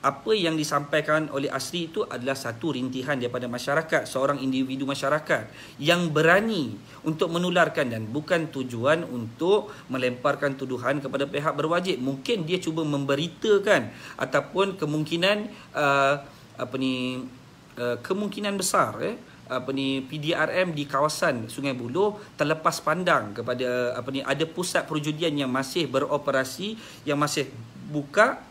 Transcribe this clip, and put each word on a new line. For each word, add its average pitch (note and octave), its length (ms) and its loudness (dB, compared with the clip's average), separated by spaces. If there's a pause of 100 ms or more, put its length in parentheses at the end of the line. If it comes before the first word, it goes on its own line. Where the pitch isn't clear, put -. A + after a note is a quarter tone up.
apa G#3+ 320 2
yang E3 160 4
disampaikan D3+ 800 2
oleh C#3 160 0
Asri E3 400 -4
itu - 160 -2
adalah C3 320 -4
satu A#2 320 -4
rintihan B2+ 480 -2
daripada A#2+ 320 -2
masyarakat, C#3+ 560 0
seorang C#3 320 0
individu C3 480 0
masyarakat C#3 640 0 (320)
yang E3+ 320 4
berani E3 640 4 (240)
untuk D#3 320 0
menularkan E3+ 560 2
dan A2 160 -4
bukan D3+ 480 0
tujuan C3 480 0
untuk C#3+ 720 0 (160)
melemparkan C3 640 0
tuduhan C3 480 -2
kepada C3+ 240 -2
pihak D3 320 -2
berwajib. E3 400 0
Mungkin C#3 480 -2
dia F3+ 160 -2
cuba D#3+ 240 -2
memberitakan D3+ 1040 2 (240)
ataupun F#3 640 0
kemungkinan, E3+ 720 0 (240)
uh, C#3 480 4 (320)
apa B2 240 -6
ni, B2+ 480 -2 (480)
uh, A#2+ 240 -2
kemungkinan G3+ 560 -2
besar, F3+ 480 2
eh, G3+ 160 -2 (320)
apa B2+ 240 -2
ni, C3+ 320 -2
P D3+ 160 -8
D D3+ 160 -2
R D#3 160 0
M F3+ 160 2
di D3 160 -4
kawasan C#3 640 0
Sungai C#3 240 -4
Buloh D3 400 0 (240)
terlepas D#3 400 0
pandang D3+ 560 2
kepada, B2 640 -2
apa A#2+ 160 -8
ni, C3+ 80 -4
ada D3 240 0
pusat F3 400 -2
perjudian D3+ 480 -2
yang C#3 160 0
masih C3 400 0
beroperasi, C#3+ 880 0 (240)
yang C#3+ 160 0
masih D3 320 0 (400)
buka D3+ 600 2